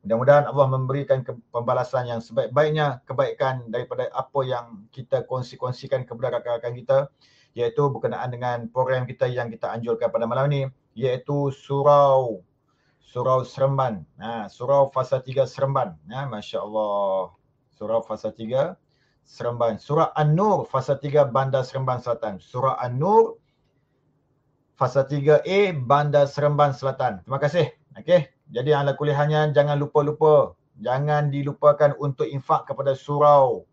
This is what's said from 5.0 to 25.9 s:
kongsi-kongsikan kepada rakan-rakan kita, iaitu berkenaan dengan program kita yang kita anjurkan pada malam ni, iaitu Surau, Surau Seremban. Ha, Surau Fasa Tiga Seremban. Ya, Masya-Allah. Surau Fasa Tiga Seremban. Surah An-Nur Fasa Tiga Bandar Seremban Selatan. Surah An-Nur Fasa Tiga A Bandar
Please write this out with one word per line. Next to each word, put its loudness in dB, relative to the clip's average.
kongsi-kongsikan -8
kepada -6
rakan-rakan -6
kita, 0
iaitu 0
berkenaan -6
dengan -6
program 0
kita -2
yang -6
kita -8
anjurkan -2
pada -2
malam -2
ni, -2
iaitu -2
Surau, 4
Surau 0
Seremban. -2
Ha, -10
Surau 2
Fasa -2
Tiga -2
Seremban. -2
Ya, -10
Masya-Allah. -4
Surau -4
Fasa -8
Tiga -4
Seremban. -4
Surah 0
An-Nur 2
Fasa -2
Tiga 2
Bandar 0
Seremban -4
Selatan. -6
Surah -2
An-Nur 2
Fasa 0
Tiga 4
A 2
Bandar 2